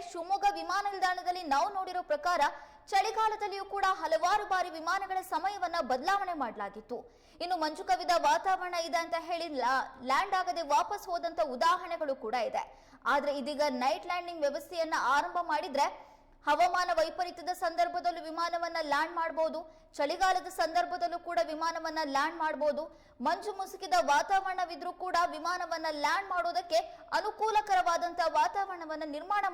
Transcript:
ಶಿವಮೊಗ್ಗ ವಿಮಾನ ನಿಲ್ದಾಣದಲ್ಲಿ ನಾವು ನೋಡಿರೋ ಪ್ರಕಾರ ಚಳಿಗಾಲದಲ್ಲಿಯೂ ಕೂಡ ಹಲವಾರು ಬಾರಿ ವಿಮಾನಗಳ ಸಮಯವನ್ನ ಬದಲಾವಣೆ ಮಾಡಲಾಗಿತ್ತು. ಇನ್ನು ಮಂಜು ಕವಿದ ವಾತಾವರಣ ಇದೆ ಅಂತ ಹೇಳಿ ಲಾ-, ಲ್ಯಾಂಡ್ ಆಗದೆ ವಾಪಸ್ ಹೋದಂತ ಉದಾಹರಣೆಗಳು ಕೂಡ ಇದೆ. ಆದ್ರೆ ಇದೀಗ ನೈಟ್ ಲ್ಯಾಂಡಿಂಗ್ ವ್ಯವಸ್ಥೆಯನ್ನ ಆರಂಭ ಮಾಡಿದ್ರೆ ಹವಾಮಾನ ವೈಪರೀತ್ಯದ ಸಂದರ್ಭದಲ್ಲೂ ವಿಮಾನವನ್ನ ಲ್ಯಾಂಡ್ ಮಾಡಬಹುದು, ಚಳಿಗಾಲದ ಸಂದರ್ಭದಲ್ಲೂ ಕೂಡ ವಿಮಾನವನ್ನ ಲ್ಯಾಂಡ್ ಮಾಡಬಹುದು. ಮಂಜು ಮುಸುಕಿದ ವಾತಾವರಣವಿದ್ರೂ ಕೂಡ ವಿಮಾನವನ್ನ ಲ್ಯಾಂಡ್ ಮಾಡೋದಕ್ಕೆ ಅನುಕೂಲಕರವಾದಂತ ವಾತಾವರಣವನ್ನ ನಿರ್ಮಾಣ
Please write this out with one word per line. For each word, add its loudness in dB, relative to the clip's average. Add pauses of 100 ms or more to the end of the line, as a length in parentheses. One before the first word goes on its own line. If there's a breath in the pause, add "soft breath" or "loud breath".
ಶಿವಮೊಗ್ಗ 0 (100)
ವಿಮಾನ -2
ನಿಲ್ದಾಣದಲ್ಲಿ 0 (100)
ನಾವು 4 (100)
ನೋಡಿರೋ -4 (100)
ಪ್ರಕಾರ 2 (500 loud breath)
ಚಳಿಗಾಲದಲ್ಲಿಯೂ 0 (100)
ಕೂಡ 2 (160)
ಹಲವಾರು 2
ಬಾರಿ 0
ವಿಮಾನಗಳ -2 (100)
ಸಮಯವನ್ನ -2 (140)
ಬದಲಾವಣೆ 0
ಮಾಡಲಾಗಿತ್ತು. -8 (460 loud breath)
ಇನ್ನು 0
ಮಂಜು -2
ಕವಿದ 2 (140)
ವಾತಾವರಣ 2 (140)
ಇದೆ 0
ಅಂತ -4 (140)
ಹೇಳಿ -4 (160)
ಲಾ-, 2 (220)
ಲ್ಯಾಂಡ್ 2
ಆಗದೆ -2 (140)
ವಾಪಸ್ 0
ಹೋದಂತ -4 (160)
ಉದಾಹರಣೆಗಳು 0 (100)
ಕೂಡ -2 (140)
ಇದೆ. -2 (500 loud breath)
ಆದ್ರೆ 2
ಇದೀಗ -2 (220)
ನೈಟ್ -2
ಲ್ಯಾಂಡಿಂಗ್ -4
ವ್ಯವಸ್ಥೆಯನ್ನ -2 (220)
ಆರಂಭ 0 (160)
ಮಾಡಿದ್ರೆ 2 (600 loud breath)
ಹವಾಮಾನ 6 (100)
ವೈಪರೀತ್ಯದ -2
ಸಂದರ್ಭದಲ್ಲೂ 0
ವಿಮಾನವನ್ನ -2 (120)
ಲ್ಯಾಂಡ್ 2
ಮಾಡಬಹುದು, 0 (380 loud breath)
ಚಳಿಗಾಲದ 2 (100)
ಸಂದರ್ಭದಲ್ಲೂ 0
ಕೂಡ 0 (100)
ವಿಮಾನವನ್ನ -2 (120)
ಲ್ಯಾಂಡ್ 0
ಮಾಡಬಹುದು. 0 (420 loud breath)
ಮಂಜು -2
ಮುಸುಕಿದ -4 (160)
ವಾತಾವರಣವಿದ್ರೂ 2 (120)
ಕೂಡ 0 (200)
ವಿಮಾನವನ್ನ -2 (160)
ಲ್ಯಾಂಡ್ 2
ಮಾಡೋದಕ್ಕೆ 2 (380 loud breath)
ಅನುಕೂಲಕರವಾದಂತ 2 (180)
ವಾತಾವರಣವನ್ನ -2 (100)
ನಿರ್ಮಾಣ -2